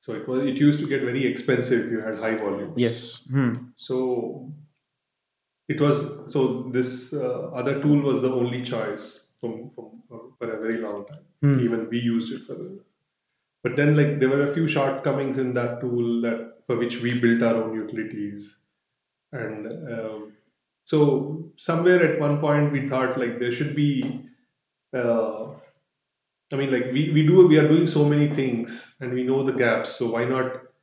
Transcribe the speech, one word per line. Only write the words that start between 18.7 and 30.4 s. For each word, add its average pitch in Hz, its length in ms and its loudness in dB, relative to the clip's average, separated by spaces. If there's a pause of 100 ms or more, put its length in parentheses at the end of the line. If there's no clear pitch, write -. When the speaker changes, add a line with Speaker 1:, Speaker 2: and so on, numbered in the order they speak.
Speaker 1:
And, 110 340 -8
um, 110 640 -10 (540)
so - 720 0
somewhere 170 460 4 (100)
at 151 60 -2
one 147 200 0
point 147 320 2
we 135 160 -2
thought, 131 320 0
like, 117 180 -2
there 120 140 -2
should 143 240 -4
be, 143 500 0 (680)
uh, 113 560 -2 (1000)
I 139 40 -6
mean, 135 160 0
like, 120 200 0
we, 156 200 0
we 151 160 4
do, 180 200 10
we 156 120 8
are 151 80 6
doing 160 180 6
so 147 200 2
many 147 220 4
things 123 720 -4
and 123 120 -6
we 127 80 -2
know 131 220 2
the 135 100 0
gaps. 117 440 0
So 117 120 -2
why 117 160 0
not 127 380 -2 (200)